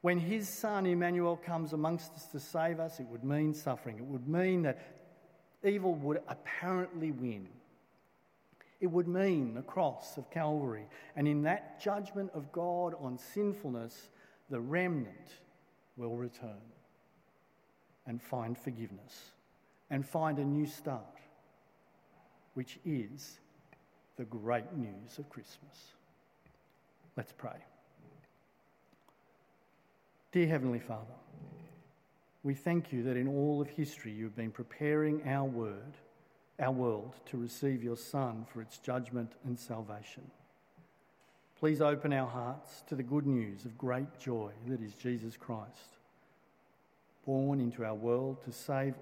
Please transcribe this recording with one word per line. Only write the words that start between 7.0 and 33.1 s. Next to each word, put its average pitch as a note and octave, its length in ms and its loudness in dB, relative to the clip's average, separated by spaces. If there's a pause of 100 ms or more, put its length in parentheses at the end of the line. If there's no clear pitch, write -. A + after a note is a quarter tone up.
win. A#2 360 -4 (1300)
It F#3 80 2
would E3+ 200 4
mean F3 460 4
the C3 80 -6
cross - 560 -2
of C#3 140 -10
Calvary. C#3+ 560 0 (280)
And D3 120 4
in D3 160 4
that F3+ 360 0
judgment G3 540 -2
of C#3+ 180 -8
God F3 480 0
on B2+ 200 -4
sinfulness, D#3 920 -2 (400)
the C3 100 -2
remnant C#3+ 800 0 (580)
will A#2 180 -4
return A#2+ 460 -8 (1500)
and A#2 120 -6
find A#2+ 380 -4
forgiveness A2 760 -10 (580)
and C3+ 160 -2
find D#3 320 2
a C#3+ 60 2
new D3 200 4
start, C3+ 540 -6 (1300)
which - 320 -6
is C3+ 540 -4 (760)
the B2+ 80 -6
great A#2 500 0
news A2+ 460 -6
of C#3+ 100 -12
Christmas. - 640 -20 (1200)
Let's - 160 -6
pray. - 320 -12 (2750)
Dear F3 160 8
Heavenly C3 320 4
Father, A2 340 -8 (1300)
we C#3 120 2
thank E3+ 400 2
you A#2+ 100 0
that B2+ 140 2